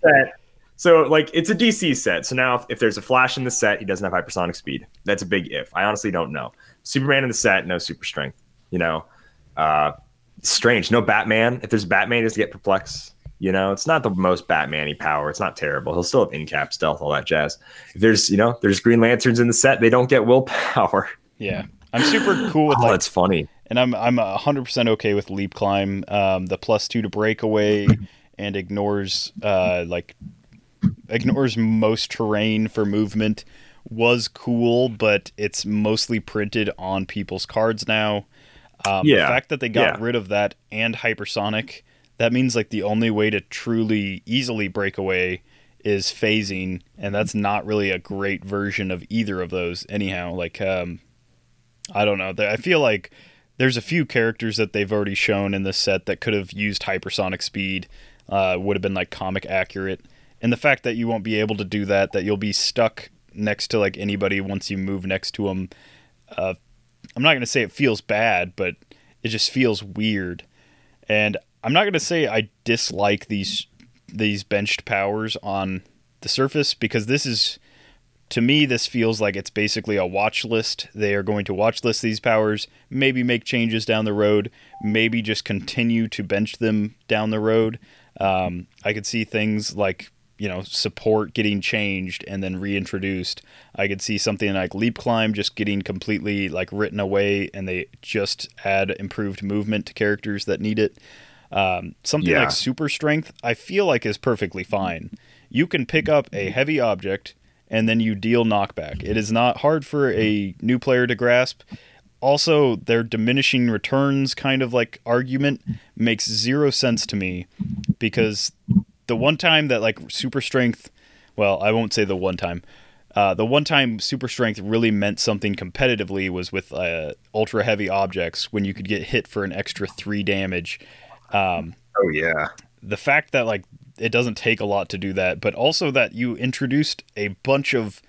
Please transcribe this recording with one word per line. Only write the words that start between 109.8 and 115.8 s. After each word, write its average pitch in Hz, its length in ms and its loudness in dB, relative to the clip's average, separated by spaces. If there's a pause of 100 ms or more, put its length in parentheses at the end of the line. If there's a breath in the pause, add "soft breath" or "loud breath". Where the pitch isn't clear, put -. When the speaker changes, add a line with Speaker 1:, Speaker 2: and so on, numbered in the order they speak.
Speaker 2:
for 139 280 0
a 104 480 0
new 123 160 2
player 123 300 2
to 120 80 -2
grasp. 123 480 2 (580 loud breath)
Also, 143 540 4
their 117 280 0
diminishing 120 680 2
returns 135 640 0
kind 135 260 0
of, 120 120 -2
like, 120 320 -2
argument 131 560 0 (340 loud breath)